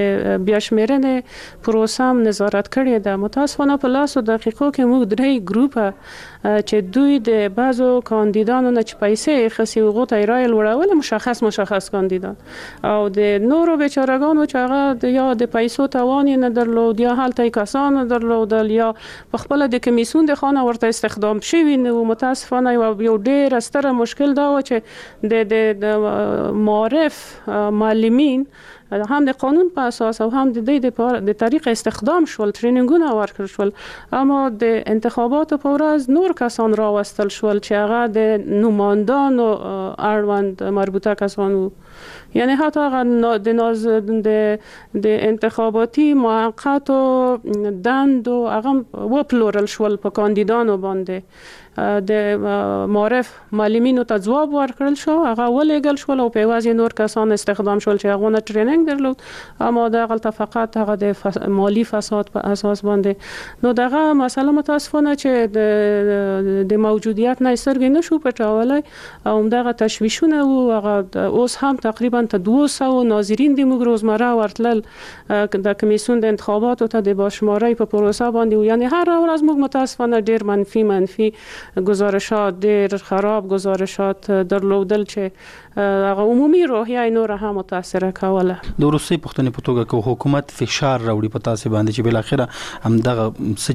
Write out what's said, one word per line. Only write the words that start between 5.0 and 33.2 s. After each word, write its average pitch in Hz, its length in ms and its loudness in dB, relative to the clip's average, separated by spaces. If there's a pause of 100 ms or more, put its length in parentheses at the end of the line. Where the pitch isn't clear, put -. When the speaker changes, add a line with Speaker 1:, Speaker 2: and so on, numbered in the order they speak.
Speaker 1:
درې 262 300 0
ګروپه، 214 500 0 (520)
اه، 214 140 2
چې 208 160 -2
دوی 262 440 2
د 220 360 0
بعضو 247 460 2
کاندیدانو 220 680 2
نه 240 120 2
چې 226 180 -6
پیسې 214 300 0
یې 269 160 2
اخیستې، 220 320 -2
هغو 214 280 2
ته 214 160 0
یې 208 40 2
رایې 247 220 2
لوړولې، 233 460 2
مشخص، 240 500 0
مشخص 202 460 -2
کاندیدان. 190 460 -2 (480)
او 208 260 0
د 190 100 -2
نورو 240 560 2
بیچارهګانو 285 680 0
چې 285 100 -8
هغه 269 380 0
د، 240 120 -4
یا 262 280 2
د 233 120 0
پیسو 233 420 0
توان 269 400 2
یې 269 100 2
نه 254 120 2
درلود، 233 500 0
یا 240 140 2
هلته 254 300 0
یې 233 60 2
کسان 277 440 0
نه 269 120 0
درلودل، 226 640 0
یا 226 200 2 (400)
په 240 60 -4
خپله 285 300 -2
د 240 100 -2
کمیسیون 240 480 2
د 294 80 0
خانه 277 300 0
ورته 233 240 0
استخدام 214 520 -2
شوي 302 380 2
نه 247 140 0
وو. 233 120 0
متاسفانه 254 680 0
یو، 226 300 2
یو 226 160 2
ډېره 262 420 2
ستره 277 380 -2
مشکل 254 380 0
دا 285 160 2
و 277 100 2
چې 240 200 -2 (420)
د، 220 200 2
د، 220 360 0
د، 202 40 -4
اه، 208 680 0
معارف، 220 640 0 (320)
اه، 208 220 -2
معلمین 226 760 2 (640)
هم 285 160 2
د 262 60 0
قانون 302 440 2
په 277 60 -4
اساس 233 400 -2
او 220 80 0
هم 269 220 2
د 226 140 -4
دوی 277 140 2
د 247 100 0
پار-، 240 300 -2
د 196 120 -2
طریق 233 360 0
استخدام 262 580 0
شول، 214 260 -4
ټرینینګونه 254 600 2
ورکړل 208 340 -4